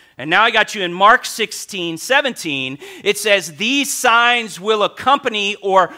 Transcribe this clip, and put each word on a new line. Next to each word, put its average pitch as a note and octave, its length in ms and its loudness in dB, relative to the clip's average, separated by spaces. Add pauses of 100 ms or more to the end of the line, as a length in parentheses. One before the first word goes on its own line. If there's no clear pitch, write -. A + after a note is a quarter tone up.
(160)
and D#3 140 -8
now F#3+ 120 4
I A#3 80 4
got G#3+ 240 0
you G#3+ 60 -6
in F3 140 -4
Mark G#3+ 320 4
sixteen F3+ 720 -8
seventeen. D#3 800 -2 (260)
It G#3 140 0
says, F#3 380 0
"These A#3+ 360 -2
signs A#3 680 2
will G#3 240 -2
accompany G#3+ 720 0
or F#3+ 420 2